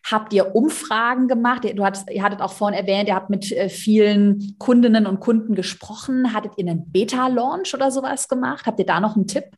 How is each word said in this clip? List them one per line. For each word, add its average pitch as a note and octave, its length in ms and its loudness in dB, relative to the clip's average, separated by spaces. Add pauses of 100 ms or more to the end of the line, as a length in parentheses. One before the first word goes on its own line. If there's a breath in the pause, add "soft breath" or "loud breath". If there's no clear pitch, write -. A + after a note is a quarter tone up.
(100)
Habt G#3+ 240 -2
ihr F#3+ 200 2
Umfragen B3 720 0
gemacht? A#3+ 380 0
Ihr, G3+ 100 -4
du G3+ 100 0
hattest, G3 260 -2
ihr G3 120 -4
hattet G3+ 200 0
auch F#3 100 -4
vorhin G3+ 260 -2
erwähnt, G3 300 0
ihr F#3+ 60 2
habt G3 160 -4
mit, F#3+ 220 -4
äh, F#3+ 180 -2
vielen G3+ 880 2
Kundinnen A#3+ 480 4
und F#3+ 140 -2
Kunden A3+ 340 0
gesprochen. A3 800 -4
Hattet G#3+ 220 -6
ihr F3+ 120 -4
einen E3 220 -6
Beta-Launch B3+ 840 -2
oder C4+ 180 0
sowas C4 380 -4
gemacht? B3+ 380 -4
Habt - 120 -4
ihr F#3 80 0
da E3+ 140 0
noch G#3+ 160 0
einen F#3 120 0
Tipp? - 160 -4 (140)